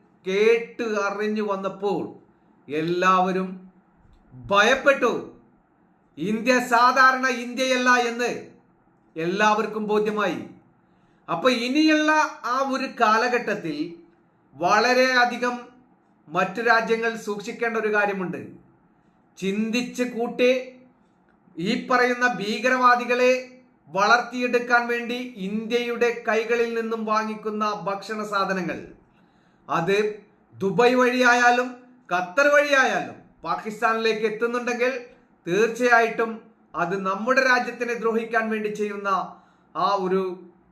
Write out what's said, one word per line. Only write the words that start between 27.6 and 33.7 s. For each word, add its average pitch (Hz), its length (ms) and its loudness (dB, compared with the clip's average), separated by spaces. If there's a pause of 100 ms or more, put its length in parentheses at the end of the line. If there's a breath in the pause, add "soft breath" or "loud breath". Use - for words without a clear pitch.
ഭക്ഷണ 196 320 -6 (140)
സാധനങ്ങൾ, 185 460 -2 (880 soft breath)
അത് 170 280 0 (580)
ദുബായ് 196 460 2
വഴിയായാലും 247 680 4 (440)
ഖത്തർ 269 420 0
വഴിയായാലും 262 640 2 (300)
പാകിസ്ഥാനിലേക്ക് 220 840 -2